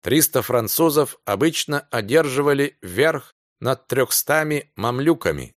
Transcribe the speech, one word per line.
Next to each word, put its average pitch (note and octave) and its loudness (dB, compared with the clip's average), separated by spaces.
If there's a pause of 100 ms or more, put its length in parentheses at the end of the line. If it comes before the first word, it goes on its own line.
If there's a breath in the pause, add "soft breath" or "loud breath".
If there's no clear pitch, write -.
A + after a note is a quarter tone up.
Триста - 2
французов C#3 0
обычно C#3+ -2
одерживали C#3 0
верх B2+ -2 (260)
над - -4
трёхстами D3 0
мамлюками A#2 -2